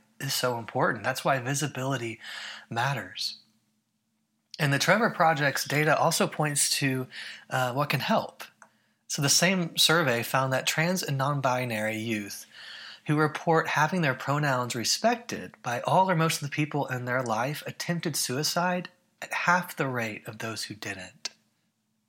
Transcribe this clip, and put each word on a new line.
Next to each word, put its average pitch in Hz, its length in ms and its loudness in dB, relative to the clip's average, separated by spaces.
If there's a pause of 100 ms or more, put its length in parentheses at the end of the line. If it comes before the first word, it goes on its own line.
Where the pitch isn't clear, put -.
(180)
is 139 140 -4
so 123 240 0
important. 117 480 -2
That's 127 180 -2
why 143 160 2
visibility 131 800 -4 (520)
matters. 117 720 -4 (1160)
And 139 140 2
the 139 60 4
Trevor 202 320 4
Project's 147 560 2
data 147 280 2
also 160 340 2
points 147 500 0
to, 131 300 0 (420)
uh, 127 240 0
what 143 160 0
can 135 100 0
help. - 420 0 (640)
So - 140 -4
the 139 80 2
same 175 480 4
survey 139 460 4
found 131 320 2
that 135 120 0
trans 180 360 0
and 139 160 -2
non-binary 127 800 0
youth 107 480 -6 (600)
who 151 100 2
report 156 520 2
having 156 320 2
their 139 140 2
pronouns 135 600 0
respected 127 880 -2
by 120 200 -4
all 180 280 4
or 170 60 2
most 160 240 2
of 143 80 -6
the - 60 -10
people 147 320 0
in 127 180 -6
their 123 180 0
life 120 440 -2
attempted 165 500 -4
suicide 175 720 -2 (320)
at - 120 -10
half 175 440 2
the 143 120 0
rate 117 380 -4
of 107 120 -12
those 110 260 -6
who 107 100 -10
didn't. 95 540 -10 (800)